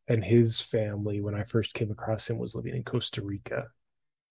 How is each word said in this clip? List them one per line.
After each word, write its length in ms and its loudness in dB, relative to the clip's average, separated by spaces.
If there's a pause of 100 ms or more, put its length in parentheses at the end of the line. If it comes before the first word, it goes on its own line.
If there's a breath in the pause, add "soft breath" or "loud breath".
and 160 2
his 360 6
family, 640 -2
when 120 -2
I 100 -2
first 300 0
came 160 -2
across 400 -4
him, 80 -2
was 180 -6
living 200 -6
in 80 -4
Costa 400 -4
Rica, 440 -6 (640)